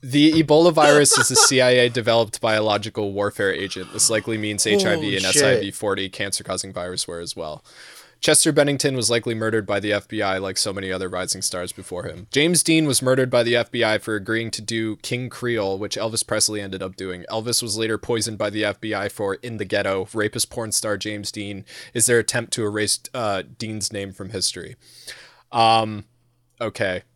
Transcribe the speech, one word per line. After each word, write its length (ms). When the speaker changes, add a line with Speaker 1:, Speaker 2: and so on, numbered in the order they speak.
Speaker 1:
The 400
Ebola 320
virus 460
is 140
a 20
C 260
I 100
A 180
developed 520
biological 720
warfare 400
agent. 400
This 160
likely 300
means 260
H 200
I 100
V 60
Speaker 2:
Holy 160
Speaker 1:
and 80
Speaker 2:
shit. 120
Speaker 1:
S 60
I 160
V 140
forty 360
cancer-causing 640
virus 360
were 100
as 160
well. 300
Chester 320
Bennington 420
was 160
likely 240
murdered 320
by 140
the 120
F 140
B 160
I 160
like 180
so 160
many 200
other 160
rising 340
stars 300
before 320
him. 260
James 320
Dean 240
was 160
murdered 260
by 140
the 140
F 160
B 100
I 160
for 160
agreeing 380
to 100
do 340
King 320
Creole, 520
which 160
Elvis 280
Presley 360
ended 200
up 140
doing. 340
Elvis 320
was 160
later 220
poisoned 400
by 120
the 140
F 160
B 140
I 140
for 260
In 220
the 80
Ghetto. 500
Rapist 340
porn 220
star 260
James 360
Dean 320
is 140
their 140
attempt 320
to 120
erase, 360
uh, 280
Dean's 340
name 200
from 180
history. 460
Um, 540
okay. 420